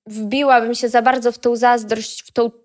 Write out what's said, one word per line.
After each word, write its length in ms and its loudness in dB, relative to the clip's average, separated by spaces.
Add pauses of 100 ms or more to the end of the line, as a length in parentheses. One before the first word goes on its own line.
wbiłabym 680 0
się 140 -4
za 120 2
bardzo 300 2
w 80 -12
tą 160 0
zazdrość, 680 -2
w 80 -20
tą 200 -2 (140)